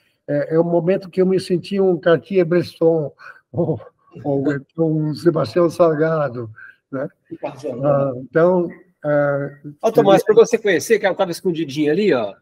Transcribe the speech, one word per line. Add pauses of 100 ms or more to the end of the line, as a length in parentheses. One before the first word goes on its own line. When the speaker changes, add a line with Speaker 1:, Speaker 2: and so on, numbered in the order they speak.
(280)
Speaker 1:
É,
é
um
momento
que
eu
me
senti
um
Cartier-Bresson, (160)
<laughs>
ou, (440)
ou
então
um
Sebastião
Salgado, (420)
né? (320)
Speaker 2:
Cartier, (100)
Speaker 1:
Ah,
então, (380)
é, (260)
Speaker 2:
Ó,
Tomás,
Speaker 1:
seria
Speaker 2:
pra
você
conhecer,
que
ela
tava
escondidinha
ali,
ó.